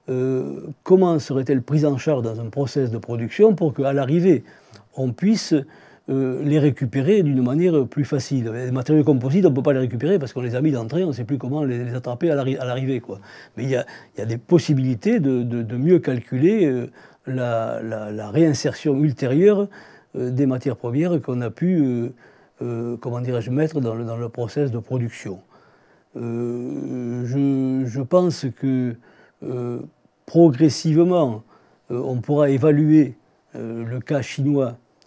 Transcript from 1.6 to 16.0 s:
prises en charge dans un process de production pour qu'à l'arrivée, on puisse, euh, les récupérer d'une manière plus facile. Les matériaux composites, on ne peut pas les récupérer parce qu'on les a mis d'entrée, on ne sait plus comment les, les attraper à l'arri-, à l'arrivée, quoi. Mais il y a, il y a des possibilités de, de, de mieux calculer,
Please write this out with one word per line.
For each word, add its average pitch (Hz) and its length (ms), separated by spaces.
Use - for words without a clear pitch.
prises 147 220
en 143 120
charge 135 260
dans 113 160
un 117 80
process 131 460
de 117 60
production 120 580
pour 156 180
qu'à 139 180
l'arrivée, 143 520
on 131 160
puisse, 190 420
euh, 135 360
les 151 140
récupérer 139 640
d'une 139 200
manière 147 440
plus 147 180
facile. 127 480
Les 127 180
matériaux 135 340
composites, 147 420
on 185 40
ne 170 40
peut 131 80
pas 143 100
les 131 80
récupérer 131 380
parce 135 140
qu'on 123 100
les 120 120
a 127 60
mis 156 100
d'entrée, 127 320
on 185 60
ne 147 40
sait 120 120
plus 135 140
comment 143 260
les, 123 200
les 120 100
attraper 127 360
à 147 40
l'arri-, 131 240
à 127 60
l'arrivée, 127 360
quoi. 101 200
Mais 113 80
il 135 60
y 131 60
a, 120 80
il - 60
y - 20
a 110 40
des 117 120
possibilités 139 800
de, 135 240
de, 120 200
de 113 140
mieux 160 220
calculer, 151 680